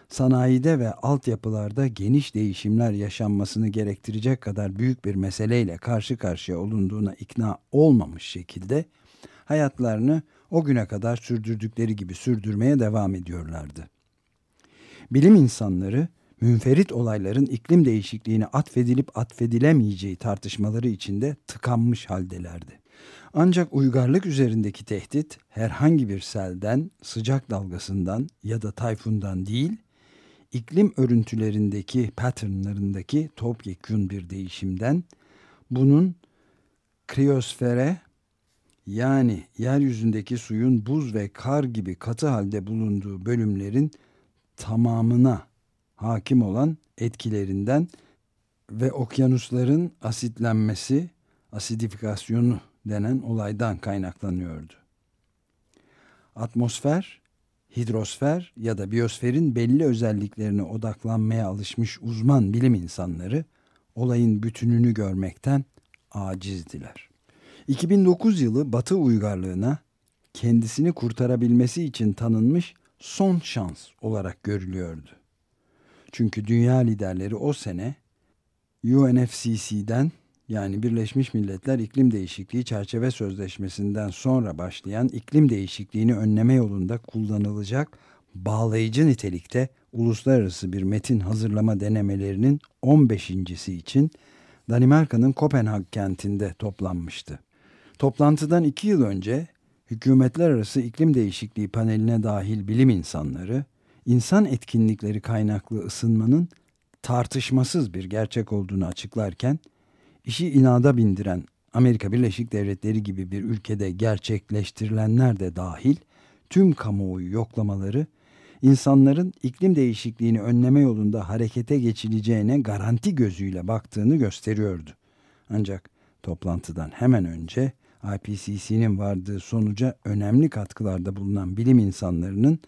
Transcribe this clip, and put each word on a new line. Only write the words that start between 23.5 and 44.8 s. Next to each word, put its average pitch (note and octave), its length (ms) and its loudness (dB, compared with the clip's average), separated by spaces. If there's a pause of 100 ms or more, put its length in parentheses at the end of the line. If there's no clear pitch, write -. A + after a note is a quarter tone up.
uygarlık C3+ 520 2
üzerindeki A2+ 600 0
tehdit C3+ 520 -6 (120)
herhangi B2+ 600 0
bir G2 100 -6
selden, G#2 720 -4 (100)
sıcak B2+ 480 -4
dalgasından G2 800 -4 (160)
ya A2 180 -6
da G#2+ 100 -8
tayfundan G#2 720 -4
değil, C#3 320 -2 (720)
iklim D#3 460 0
örüntülerindeki, A2 1120 0
patternlarındaki G2+ 1200 -4
topyekün G#2+ 720 -4
bir F#2 200 -10
değişimden, F#2+ 720 -4 (680)
bunun C#3+ 440 4 (920)
kriyosfere, C3+ 920 0 (880)
yani A#2+ 560 0 (140)
yeryüzündeki A#2 800 0
suyun A2+ 480 0
buz C3+ 280 -4
ve G#2 160 -4
kar C#3+ 340 -4
gibi G#2+ 320 -6
katı A#2 320 -6
halde G2+ 400 -2
bulunduğu G2+ 580 -4
bölümlerin A2+ 680 -2 (640)
tamamına A#2 920 2 (480)